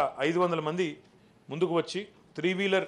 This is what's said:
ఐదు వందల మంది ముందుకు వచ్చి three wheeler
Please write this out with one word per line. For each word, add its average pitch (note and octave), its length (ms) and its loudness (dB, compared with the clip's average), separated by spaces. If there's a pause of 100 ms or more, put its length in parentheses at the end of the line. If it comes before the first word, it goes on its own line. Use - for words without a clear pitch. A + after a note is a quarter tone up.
(200)
ఐదు E3 200 2
వందల E3+ 200 2
మంది D#3+ 280 -2 (640)
ముందుకు E3 240 0
వచ్చి E3+ 280 -2 (340)
three F3 240 0
wheeler F#3+ 280 2